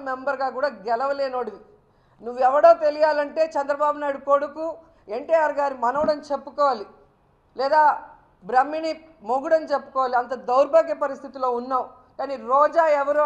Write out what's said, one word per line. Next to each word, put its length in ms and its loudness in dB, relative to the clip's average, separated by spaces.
మెంబర్గా 420 -4
కూడా 180 -4
గెలవలేనోడివి. 720 -4
నువ్వెవడో 480 4
తెలియాలంటే 580 0
చంద్రబాబు 420 -2
నాయుడు 300 -4
కొడుకు, 380 0
ఎన్టీఆర్ 500 0
గారి 260 -2
మనవడని 460 0
చెప్పుకోవాలి, 560 -2
లేదా 260 2
బ్రహ్మిణి 480 0
మొగుడని 500 0
చెప్పుకోవాలి. 440 -2
అంత 180 -2
దౌర్భాగ్య 460 2
పరిస్థితిలో 540 -6
ఉన్నావు. 260 -4
కానీ 160 -8
రోజా 340 4
ఎవరు 240 0